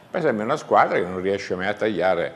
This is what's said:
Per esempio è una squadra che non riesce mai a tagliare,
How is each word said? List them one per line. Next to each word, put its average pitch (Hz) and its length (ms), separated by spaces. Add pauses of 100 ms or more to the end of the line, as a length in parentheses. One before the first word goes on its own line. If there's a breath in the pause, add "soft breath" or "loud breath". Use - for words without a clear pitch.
Per - 140
esempio 113 200
è - 20
una 131 120
squadra 143 400
che 117 60
non 92 180
riesce 98 340
mai 92 120
a 104 60
tagliare, 90 640